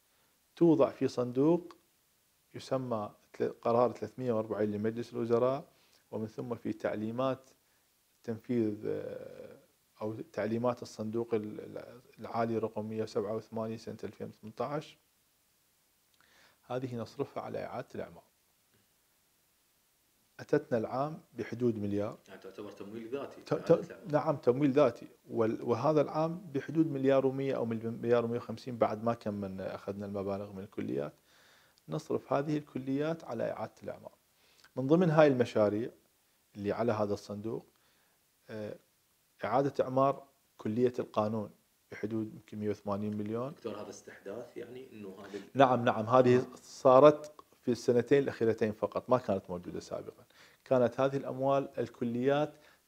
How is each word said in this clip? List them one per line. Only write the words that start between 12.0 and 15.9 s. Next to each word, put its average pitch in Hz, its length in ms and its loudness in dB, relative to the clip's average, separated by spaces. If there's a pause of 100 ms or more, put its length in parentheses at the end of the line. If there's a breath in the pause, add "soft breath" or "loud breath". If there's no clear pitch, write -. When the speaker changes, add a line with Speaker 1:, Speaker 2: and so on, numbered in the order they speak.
Speaker 1:
العالي 117 400 -2
رقم 107 260 -4
مية 110 180 -6
وسبعة 110 340 -4
وثمانين 113 420 -8
سنة 110 260 -12
ألفين 104 240 -10
وثمنتاش. 123 720 -8 (1700 soft breath)